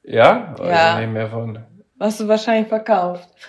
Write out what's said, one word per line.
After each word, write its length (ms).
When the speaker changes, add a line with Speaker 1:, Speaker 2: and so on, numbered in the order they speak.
Speaker 1:
Ja? 560
Weiß 100
Speaker 2:
Ja. 260
Speaker 1:
ich 120
nicht 60
mehr 160
von. 300
Speaker 2:
Hast 220
du 80
wahrscheinlich 400
verkauft. 600